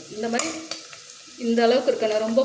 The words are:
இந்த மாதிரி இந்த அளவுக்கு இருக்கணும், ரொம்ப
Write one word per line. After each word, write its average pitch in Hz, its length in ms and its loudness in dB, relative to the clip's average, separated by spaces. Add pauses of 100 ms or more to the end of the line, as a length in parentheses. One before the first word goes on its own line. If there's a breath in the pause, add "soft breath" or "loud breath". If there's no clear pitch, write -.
(140)
இந்த 214 180 -4
மாதிரி 302 160 0 (960)
இந்த 233 200 2
அளவுக்கு 254 260 4
இருக்கணும், 214 340 0
ரொம்ப 226 200 2